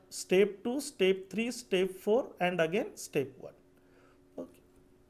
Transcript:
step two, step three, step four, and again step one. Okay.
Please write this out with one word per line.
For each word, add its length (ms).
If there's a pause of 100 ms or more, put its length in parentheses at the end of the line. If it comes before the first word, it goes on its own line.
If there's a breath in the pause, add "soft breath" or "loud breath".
(100)
step 540
two, 160
step 500
three, 200
step 400
four, 500
and 200
again 360
step 320 (100)
one. 160 (840 soft breath)
Okay. 220 (500)